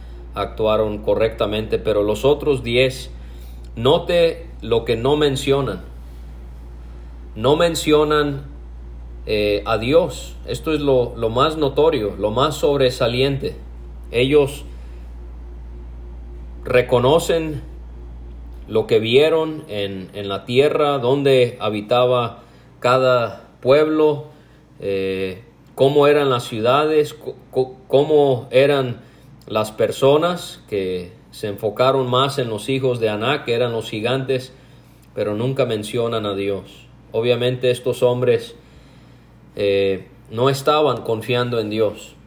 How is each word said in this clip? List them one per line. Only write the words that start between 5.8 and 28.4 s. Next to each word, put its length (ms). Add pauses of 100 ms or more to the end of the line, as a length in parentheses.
No 200
mencionan, 880 (840)
eh, 400
a 140
Dios. 560 (100)
Esto 280
es 60
lo, 380
lo 120
más 280
notorio, 600
lo 120
más 260
sobresaliente. 1000 (560)
Ellos 520 (2000)
reconocen 1000 (1040)
lo 180
que 140
vieron 680
en, 440
en 160
la 160
tierra, 540
donde 600
habitaba 840 (360)
cada 680 (100)
pueblo, 680 (520)
eh, 640 (320)
cómo 320
eran 220
las 160
ciudades, 680
co-, 220 (160)
co-, 260 (100)
cómo 640